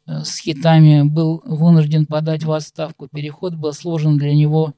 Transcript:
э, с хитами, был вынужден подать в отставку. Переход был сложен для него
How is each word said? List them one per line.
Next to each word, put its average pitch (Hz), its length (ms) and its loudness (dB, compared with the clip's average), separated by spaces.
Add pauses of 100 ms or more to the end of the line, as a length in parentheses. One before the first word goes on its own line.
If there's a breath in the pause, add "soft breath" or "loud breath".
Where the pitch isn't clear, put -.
э, 151 160 -8
с - 160 -10
хитами, 156 640 4
был 160 420 -2
вынужден 156 640 2
подать 156 380 -4
в 156 80 -4
отставку. 156 600 -10
Переход 147 440 -10
был 151 160 -6
сложен 156 440 -2
для 143 160 0
него 151 460 0